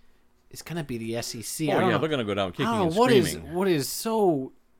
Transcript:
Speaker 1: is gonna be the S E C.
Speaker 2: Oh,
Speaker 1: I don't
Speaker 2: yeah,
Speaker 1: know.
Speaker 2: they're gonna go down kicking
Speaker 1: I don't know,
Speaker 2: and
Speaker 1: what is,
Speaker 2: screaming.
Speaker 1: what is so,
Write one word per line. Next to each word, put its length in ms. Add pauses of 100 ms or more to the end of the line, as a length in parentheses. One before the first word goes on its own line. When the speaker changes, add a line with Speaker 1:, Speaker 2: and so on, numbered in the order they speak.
(500)
Speaker 1:
is 120
gonna 220
be 140
the 180
S 180
E 80
C. 280
Speaker 2:
Oh, 20
Speaker 1:
I 80
don't 100
Speaker 2:
yeah, 60
Speaker 1:
know. 40
Speaker 2:
they're 80
gonna 160
go 100
down 180
kicking 140
Speaker 1:
I 40
don't 100
know, 80
Speaker 2:
and 80
Speaker 1:
what 160
is, 200
Speaker 2:
screaming. 220
Speaker 1:
what 140
is 200
so, 640 (280)